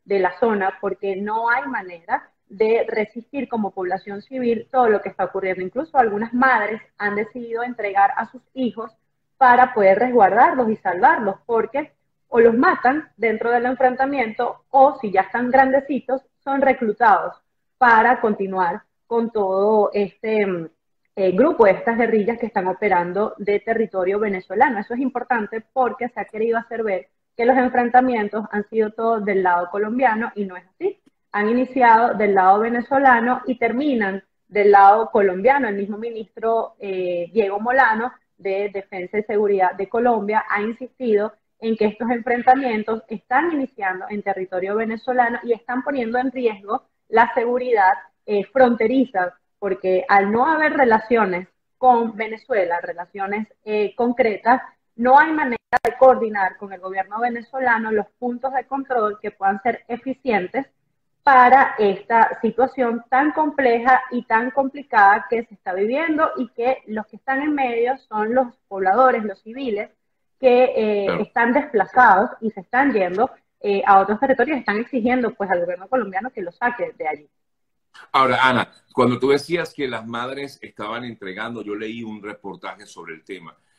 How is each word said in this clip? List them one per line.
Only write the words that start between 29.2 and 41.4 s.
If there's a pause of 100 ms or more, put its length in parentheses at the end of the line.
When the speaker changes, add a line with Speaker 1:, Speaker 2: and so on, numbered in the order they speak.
Speaker 1:
del
lado
colombiano
y
no
es (120)
así. (360)
Han
iniciado
del
lado
venezolano
y
terminan (240)
del
lado
colombiano.
El
mismo
ministro,
eh,
Diego
Molano (260)
de
Defensa
y
Seguridad
de
Colombia
ha
insistido (260)